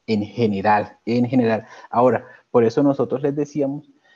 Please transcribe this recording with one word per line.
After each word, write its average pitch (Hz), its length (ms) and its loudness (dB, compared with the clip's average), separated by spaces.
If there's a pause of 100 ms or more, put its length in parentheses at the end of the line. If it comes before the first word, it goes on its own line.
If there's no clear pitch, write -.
en 107 140 -2
general, 104 800 -2
en 120 220 0
general. 113 400 0 (240)
Ahora, 117 360 0 (240)
por 120 140 4
eso 113 180 0
nosotros 135 380 0
les 143 160 -4
decíamos 147 520 -6 (260)